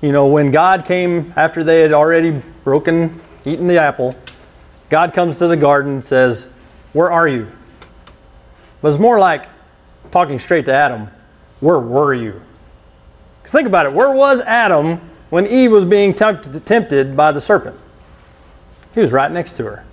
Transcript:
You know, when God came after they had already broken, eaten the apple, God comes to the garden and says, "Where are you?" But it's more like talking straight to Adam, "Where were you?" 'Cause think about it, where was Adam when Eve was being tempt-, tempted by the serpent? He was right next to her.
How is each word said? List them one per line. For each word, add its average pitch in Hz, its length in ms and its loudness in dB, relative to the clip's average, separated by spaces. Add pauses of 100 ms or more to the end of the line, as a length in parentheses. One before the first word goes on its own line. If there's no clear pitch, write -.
You 147 100 -2
know, 143 140 2
when 143 240 2
God 175 340 2
came 175 500 -4
after 160 300 -2
they 165 160 4
had 156 140 4
already 160 480 2 (220)
broken, 165 540 -2 (280)
eaten 165 200 -4
the 175 120 2
apple, 139 360 -2 (760)
God 165 240 0
comes 175 240 -2
to 175 80 0
the 170 100 2
garden 143 360 0
and 135 120 -8
says, 127 440 0 (440)
"Where 165 180 0
are 165 160 2
you?" 117 240 -6 (1300)
But 151 60 0
it's 147 100 0
more 226 200 2
like 175 280 0 (640)
talking 147 280 -2
straight 156 280 -2
to 135 60 0
Adam, 123 360 0 (520)
"Where 156 180 2
were 135 340 0
you?" 110 300 -8 (1040)
'Cause - 40 -18
think 285 140 2
about 147 200 2
it, 139 80 -6
where 247 160 2
was 269 320 2
Adam 170 580 0 (300)
when 180 160 0
Eve 247 260 2
was 202 140 4
being 202 260 2
tempt-, 160 540 -4
tempted 139 500 0
by 151 160 2
the 143 80 -4
serpent? - 360 -2 (1160)
He 226 60 0
was 165 100 2
right 135 200 0
next 165 220 -8
to 120 120 -10
her. 104 280 -14